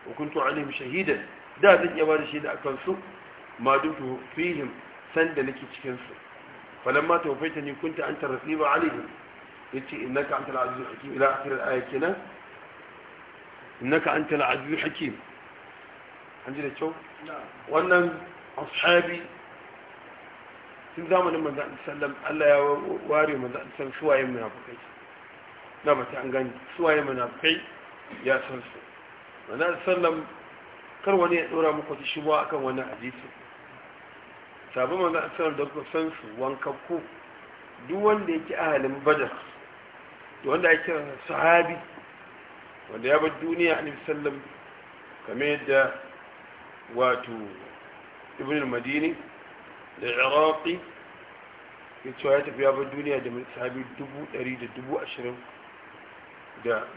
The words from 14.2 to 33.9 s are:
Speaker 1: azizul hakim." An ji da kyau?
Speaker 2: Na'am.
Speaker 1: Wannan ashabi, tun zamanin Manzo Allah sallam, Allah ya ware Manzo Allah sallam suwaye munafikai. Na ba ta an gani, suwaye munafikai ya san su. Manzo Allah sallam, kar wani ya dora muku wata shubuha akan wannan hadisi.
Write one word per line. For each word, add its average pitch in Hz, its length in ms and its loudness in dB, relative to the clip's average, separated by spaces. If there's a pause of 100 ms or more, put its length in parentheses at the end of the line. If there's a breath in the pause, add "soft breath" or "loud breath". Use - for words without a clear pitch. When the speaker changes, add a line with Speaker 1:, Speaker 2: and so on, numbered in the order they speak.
Speaker 1:
azizul 135 380 0
hakim." 147 340 -4 (1300)
An 135 80 -8
ji 147 80 -8
da 139 80 -4
kyau? 160 240 -4 (320)
Speaker 2:
Na'am. 160 180 -12 (240)
Speaker 1:
Wannan 175 480 6 (400)
ashabi, 170 640 4 (1700)
tun 165 140 -10
zamanin 170 340 4
Manzo 143 180 -4
Allah 139 240 -8
sallam, 147 300 -6 (100)
Allah 147 240 2
ya 143 100 10 (480)
ware 151 300 4
Manzo 127 220 -6
Allah - 180 -12
sallam 135 240 -8
suwaye 139 240 4
munafikai. 120 540 -8 (1040)
Na 147 100 6
ba 127 160 -4
ta 135 100 -8
an 131 100 -6
gani, 131 200 -2 (260)
suwaye 156 260 4
munafikai 135 580 0 (640)
ya 131 240 4
san 127 140 -8
su. - 160 -18 (720)
Manzo 135 140 -2
Allah 175 200 0
sallam, 170 420 2 (800)
kar 196 100 4
wani 175 220 6
ya 160 120 0
dora 160 240 2
muku 151 200 -4
wata 139 140 -10
shubuha 151 400 2
akan 143 160 -4
wannan 131 260 -2
hadisi. 123 400 -12 (1500)